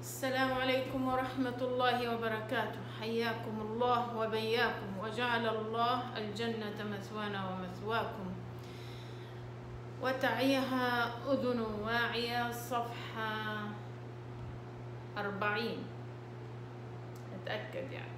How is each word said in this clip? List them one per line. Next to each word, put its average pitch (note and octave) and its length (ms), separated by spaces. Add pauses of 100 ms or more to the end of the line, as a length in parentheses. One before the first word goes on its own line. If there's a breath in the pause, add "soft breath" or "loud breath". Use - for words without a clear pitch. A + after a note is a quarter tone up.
السلام C4 480
عليكم C4 540
ورحمة B3+ 540
الله B3 520
وبركاته. A3 640 (220)
حياكم A3 600
الله A3+ 560
وبياكم، A3 840
وجعل A#3 440
الله A3+ 720
الجنة G#3+ 680 (100)
مثوانا G3+ 560
ومثواكم. G3 760 (1800 loud breath)
وتعيها B3+ 1080 (200)
أذن A#3+ 280
واعية، A#3 920
صفحة A3 1040 (1600)
أربعين. G#3 680 (1600)
أتأكد - 500
يعني. - 260